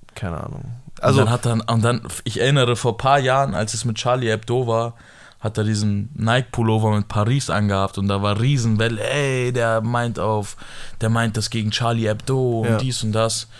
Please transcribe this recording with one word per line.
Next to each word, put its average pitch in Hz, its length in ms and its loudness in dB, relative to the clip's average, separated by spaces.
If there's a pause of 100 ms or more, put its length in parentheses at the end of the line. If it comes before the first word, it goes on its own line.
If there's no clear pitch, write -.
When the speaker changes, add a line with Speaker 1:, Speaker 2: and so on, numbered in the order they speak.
(140)
Speaker 1:
keine 85 240 -6
Ahnung. - 260 -10
Speaker 2:
Und - 380 -12
Speaker 1:
Also 104 180 4
Speaker 2:
dann 107 100 4
hat 123 160 0
dann, 113 160 0
und 117 200 0
dann, 120 200 0 (220)
ich 104 160 -6
erinnere, 123 360 4
vor 117 160 0
ein - 60 -8
paar 139 200 4
Jahren, 135 360 2
als 107 200 -2
es 110 120 -6
mit 113 100 -2
Charlie 123 320 0
Hebdo 113 380 0
war, 117 280 0 (460)
hat 107 160 -4
er 107 80 2
diesen 104 500 0
Nike-Pullover 110 800 2
mit 104 140 0
Paris 117 400 0
angehabt 98 480 0
und 98 120 0
da 98 140 0
war 104 180 0
Riesenwelle, 113 640 2
„Ey, 127 500 0
der 117 280 2
meint 120 380 -2
auf, 104 380 -2 (440)
der 110 80 2
meint 113 280 2
das 107 140 -2
gegen 110 200 -2
Charlie 117 380 0
Hebdo 120 520 0
und 113 80 0
Speaker 1:
Ja. 110 100 4
Speaker 2:
dies 127 240 -2
und 107 100 0
das.“ 110 360 0 (100)